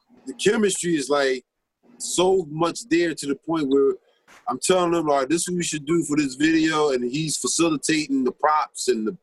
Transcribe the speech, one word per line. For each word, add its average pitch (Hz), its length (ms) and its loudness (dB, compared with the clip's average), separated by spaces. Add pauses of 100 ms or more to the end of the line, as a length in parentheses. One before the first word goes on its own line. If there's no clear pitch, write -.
(260)
the 269 80 -10
chemistry 185 640 0
is, 131 120 -2
like, 135 360 0 (540)
so 185 520 0
much 160 380 -2
there 170 260 0
to - 120 -10
the 139 100 -2
point 160 320 -2
where 139 260 4 (540)
I'm 123 100 -4
telling 180 340 2
him, 170 140 0
like, 139 220 2
"This 170 140 0
is - 60 -6
what 180 80 -4
we 175 60 -2
should 151 240 -6
do 165 180 2
for 143 120 -4
this 143 180 0
video," 156 560 2
and 123 140 0
he's 143 320 -4
facilitating 151 880 0
the 123 80 0
props - 560 0
and 110 180 0
the 101 60 -4 (100)